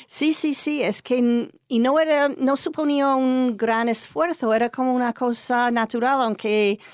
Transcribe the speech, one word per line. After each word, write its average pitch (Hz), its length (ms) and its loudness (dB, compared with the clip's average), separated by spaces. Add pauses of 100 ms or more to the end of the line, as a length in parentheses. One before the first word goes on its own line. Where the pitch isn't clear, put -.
Sí, 302 280 0
sí, 311 200 0
sí, 294 300 -2
es 196 180 -2
que 247 180 0
n-, 240 300 0 (200)
y 240 100 0
no 262 180 2
era, 302 300 2
no 269 300 0
suponía 285 580 0
un 254 400 2
gran 226 320 0
esfuerzo, 262 680 -2
era 233 160 2
como 254 240 -2
una 247 200 0
cosa 240 580 0
natural, 240 520 0
aunque 214 540 0 (160)